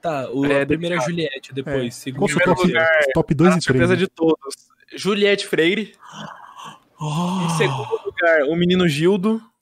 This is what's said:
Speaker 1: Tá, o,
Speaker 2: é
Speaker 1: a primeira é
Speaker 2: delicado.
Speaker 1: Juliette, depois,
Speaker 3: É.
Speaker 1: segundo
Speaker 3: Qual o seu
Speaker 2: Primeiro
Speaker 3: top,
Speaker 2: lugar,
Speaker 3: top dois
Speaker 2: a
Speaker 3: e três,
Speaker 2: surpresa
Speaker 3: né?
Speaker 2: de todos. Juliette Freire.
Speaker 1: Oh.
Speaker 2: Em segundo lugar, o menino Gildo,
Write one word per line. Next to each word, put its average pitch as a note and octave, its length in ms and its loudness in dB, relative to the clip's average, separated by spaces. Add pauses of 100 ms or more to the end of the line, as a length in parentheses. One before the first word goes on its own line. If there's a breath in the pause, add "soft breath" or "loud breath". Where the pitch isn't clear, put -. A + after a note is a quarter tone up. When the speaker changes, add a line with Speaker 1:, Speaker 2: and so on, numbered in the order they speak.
Speaker 1:
Tá, C#3+ 320 -6
o, C#3 140 -2
Speaker 2:
é C#3 160 2
Speaker 1:
a C#3 40 -2
primeira E3+ 300 -2
é - 20 -2
Speaker 2:
delicado. - 120 -2
Speaker 1:
Juliette, D3 440 -6
depois, C3+ 320 -4
Speaker 3:
É. A#2 40 -6
Speaker 1:
segundo C3 300 -12
Speaker 3:
Qual G3 60 0
o - 20 0
seu - 100 0
Speaker 2:
Primeiro F3+ 220 2
Speaker 3:
top, F3+ 80 2
Speaker 2:
lugar, E3 200 2 (260)
Speaker 3:
top D#3+ 200 0
dois D#3+ 160 4
Speaker 2:
a - 20 4
Speaker 3:
e - 80 4
três, - 40 -8
Speaker 2:
surpresa D3 280 2
Speaker 3:
né? F3 60 2
Speaker 2:
de F#3 100 0
todos. D#3+ 460 -2 (400)
Juliette G3+ 520 0
Freire. F#3 480 0 (1040 loud breath)
Speaker 1:
Oh. F3 440 -4
Speaker 2:
Em E3 60 -2
segundo D3+ 540 -2
lugar, E3 440 2
o D#3+ 80 0
menino F3+ 320 2
Gildo, F#3+ 520 0 (220)